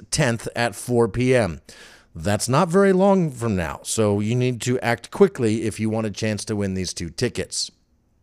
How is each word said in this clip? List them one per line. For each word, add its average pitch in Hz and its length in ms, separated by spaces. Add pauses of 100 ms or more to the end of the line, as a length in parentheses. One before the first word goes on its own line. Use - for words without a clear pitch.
(120)
tenth 120 440
at 113 200
four 117 340
P 127 260
M. 87 240 (560)
That's 92 320
not 156 220
very 196 240
long 185 380
from 117 260
now, 80 260
so 104 380
you 107 120
need 123 280
to 123 180
act 117 320
quickly 113 520
if 110 140
you 110 120
want 110 180
a 104 40
chance 107 340
to 110 100
win 101 180
these 92 200
two 85 160
tickets. - 600 (540)